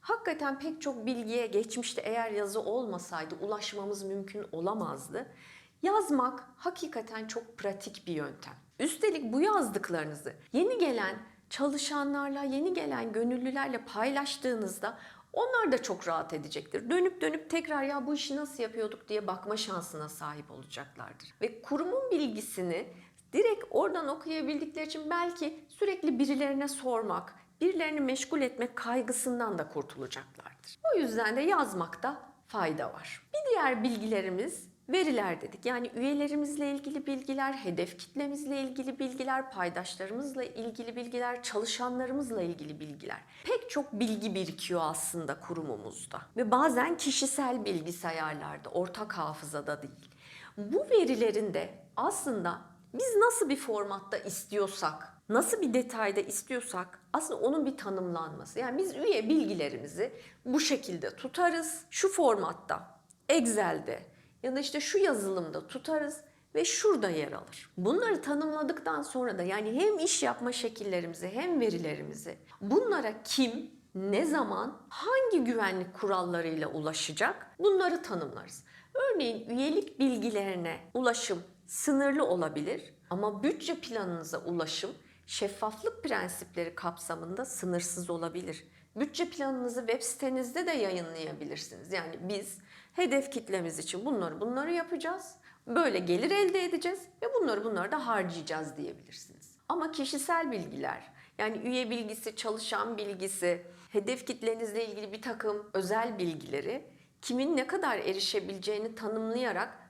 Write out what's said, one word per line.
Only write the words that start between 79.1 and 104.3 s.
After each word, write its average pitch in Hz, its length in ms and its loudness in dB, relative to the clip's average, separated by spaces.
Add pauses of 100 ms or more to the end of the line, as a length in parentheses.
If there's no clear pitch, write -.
üyelik 285 480 0
bilgilerine 202 840 2 (140)
ulaşım 233 480 2 (240)
sınırlı 277 580 4
olabilir 156 680 0 (160)
ama 202 320 0
bütçe 320 320 0
planınıza 180 640 -4
ulaşım 170 520 -2 (360)
şeffaflık 214 800 -4
prensipleri 180 720 -4
kapsamında 170 680 -4
sınırsız 175 680 -2
olabilir. 165 540 -4 (320)
Bütçe 294 340 -2
planınızı 254 500 -2
web 233 220 0
sitenizde 262 640 -2
de 349 40 0
yayınlayabilirsiniz. 160 1200 -4
Yani 165 280 -4
biz 190 380 -4 (360)
hedef 277 380 4
kitlemiz 185 460 -2
için 180 260 -6
bunları 190 360 0
bunları 262 320 0
yapacağız, 339 640 -2 (320)
böyle 240 320 4
gelir 180 320 2
elde 381 340 4
edeceğiz 359 360 0 (220)
ve 508 120 -2
bunları 240 300 4
bunları 208 280 0
da 277 140 0
harcayacağız 165 720 0
diyebilirsiniz. - 800 -12 (100)
Ama 320 240 0
kişisel 302 600 0
bilgiler, 147 600 -4 (260)
yani 214 180 0
üye 247 340 0
bilgisi, 220 460 -4
çalışan 220 640 -2
bilgisi, 185 680 0 (260)
hedef 240 340 0
kitlenizle 226 600 0